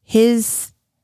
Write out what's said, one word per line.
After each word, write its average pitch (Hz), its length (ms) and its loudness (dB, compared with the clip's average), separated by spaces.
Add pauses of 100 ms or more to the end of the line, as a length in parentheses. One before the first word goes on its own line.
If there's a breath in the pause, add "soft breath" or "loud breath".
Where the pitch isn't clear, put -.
his 226 680 0 (320)